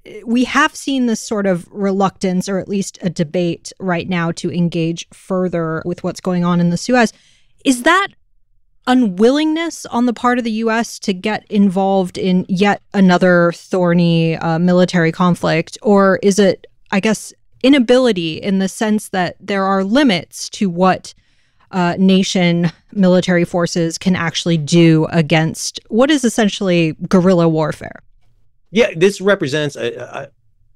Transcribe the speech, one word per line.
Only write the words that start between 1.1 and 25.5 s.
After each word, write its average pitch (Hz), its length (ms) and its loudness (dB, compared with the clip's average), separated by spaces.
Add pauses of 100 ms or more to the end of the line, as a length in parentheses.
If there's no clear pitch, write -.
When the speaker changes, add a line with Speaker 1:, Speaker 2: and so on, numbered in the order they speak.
Speaker 1:
sort 202 240 -6
of 180 260 -2
reluctance, 196 800 -2
or 196 80 -4
at 175 100 -6
least 202 340 -6
a 196 80 -4
debate 170 720 -4
right 175 300 -4
now, 170 220 -2
to 170 200 -8
engage 170 600 -4
further 170 720 -4
with 175 180 -8
what's 175 160 -8
going 180 240 -2
on 175 160 0
in 175 120 2
the 175 60 -2
Suez. 240 360 0 (500)
Is 247 200 0
that 370 240 2 (800)
unwillingness 254 960 0
on 240 220 -2
the 240 60 0
part 247 240 0
of 247 60 -2
the 233 80 -4
U 220 180 -2
S 226 300 -4
to - 140 -4
get 196 360 -6
involved 196 680 0
in 180 320 0
yet 196 320 0 (120)
another 180 600 4
thorny, 170 800 0
uh, 160 240 -2
military 180 520 2
conflict? 170 720 -2
Or 196 400 4
is 202 180 2
it, - 280 0 (240)
I 202 80 0
guess, 214 320 -4 (300)
inability 240 800 2
in 190 180 -2
the 190 80 -2
sense 214 420 -4
that 180 300 -4
there 196 240 -4
are 190 220 0
limits 214 640 0
to 202 200 -4
what, 175 440 0 (580)
uh, 175 260 0
nation 180 720 2 (200)
military 180 540 2
forces 170 520 -2
can 185 200 0
actually 170 400 -2
do 160 540 4
against 160 760 -2